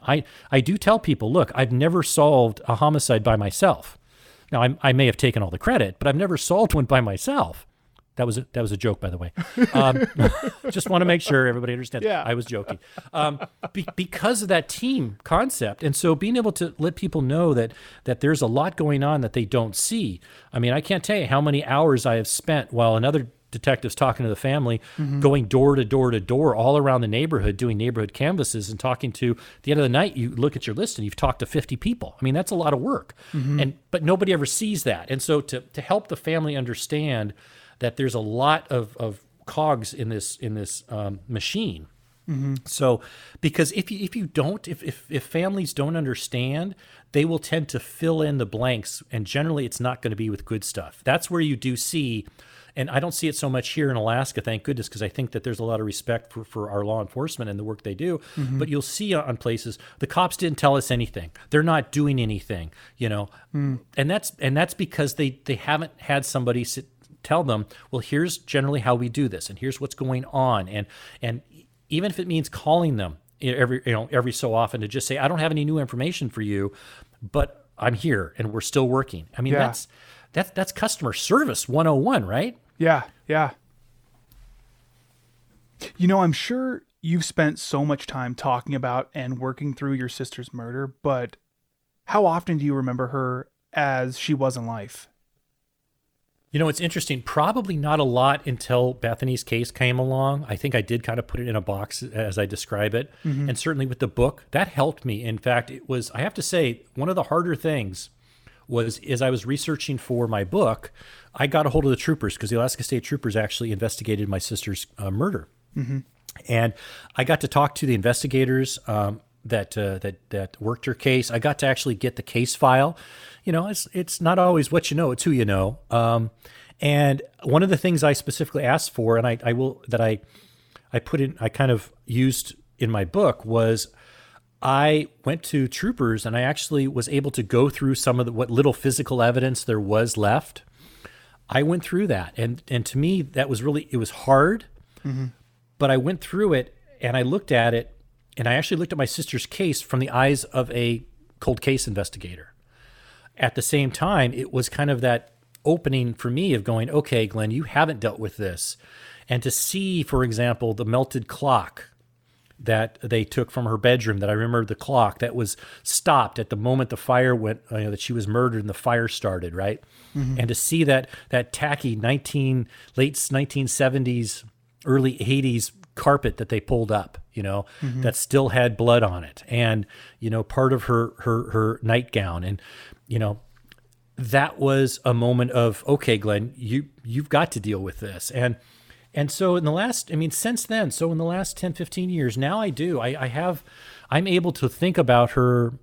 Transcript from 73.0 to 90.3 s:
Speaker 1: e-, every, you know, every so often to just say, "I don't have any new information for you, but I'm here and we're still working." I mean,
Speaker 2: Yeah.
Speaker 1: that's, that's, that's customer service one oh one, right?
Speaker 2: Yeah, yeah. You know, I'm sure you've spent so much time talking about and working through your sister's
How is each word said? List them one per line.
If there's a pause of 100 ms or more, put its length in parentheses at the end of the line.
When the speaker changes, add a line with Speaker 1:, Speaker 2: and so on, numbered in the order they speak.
Speaker 1:
e-,
every,
you
know,
every
so
often
to
just
say,
"I
don't
have
any
new
information
for
you, (500)
but (140)
I'm
here
and
we're
still
working."
I
mean,
Speaker 2:
Yeah.
Speaker 1:
that's, (460)
that's,
that's
customer
service
one
oh
one,
right? (240)
Speaker 2:
Yeah, (240)
yeah. (2500)
You
know,
I'm
sure (180)
you've
spent
so
much
time
talking
about
and
working
through
your
sister's